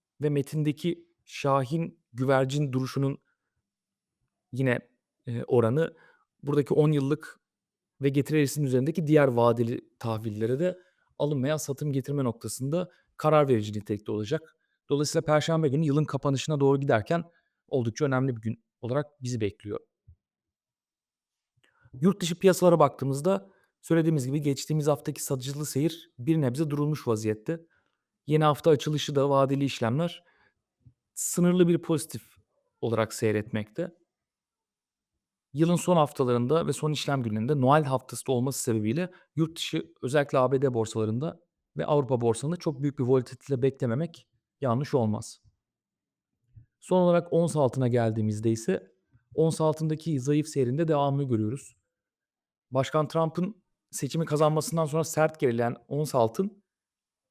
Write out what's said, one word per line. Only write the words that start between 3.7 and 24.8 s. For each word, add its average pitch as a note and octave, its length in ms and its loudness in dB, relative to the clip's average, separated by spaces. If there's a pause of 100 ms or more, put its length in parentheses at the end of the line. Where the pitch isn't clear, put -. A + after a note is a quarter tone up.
yine, B2 280 0 (480)
e, A#2+ 160 -8
oranı B2+ 500 2 (540)
buradaki C#3+ 260 0
on D3+ 180 4
yıllık D3 480 -2 (640)
ve C#3 80 2
getiri C#3+ 280 0
eğrisinin D3 280 0
üzerindeki C3+ 420 0
diğer D3 200 6
vadeli A#2 540 2 (180)
tahvillere A2 600 -4
de F3+ 180 -2 (420)
alım D3 240 -2
veya D3+ 140 -2
satım C#3+ 360 -6
getirme C#3 300 -2
noktasında C#3 680 -4 (280)
karar D3+ 300 4
verici G#2+ 320 0
nitelikte G#2 320 -6
olacak. G#2+ 440 -6 (340)
Dolayısıyla D3 360 -2
Perşembe D#3 420 2
günü C#3+ 180 2
yılın D3 200 2
kapanışına C#3+ 540 -2
doğru C#3 200 4
giderken C#3 440 0 (440)
oldukça A#2+ 380 -2
önemli C3 300 0
bir A2 60 -14
gün A2 220 -8 (180)
olarak C3+ 240 -4 (160)
bizi B2 200 -6
bekliyor. G#2 380 -6 (2250)
Yurt E3+ 280 2
dışı F3 180 -4
piyasalara F3 400 6
baktığımızda D3 680 0 (320)
söylediğimiz D#3+ 440 2
gibi C#3+ 160 -2
geçtiğimiz D3 460 -2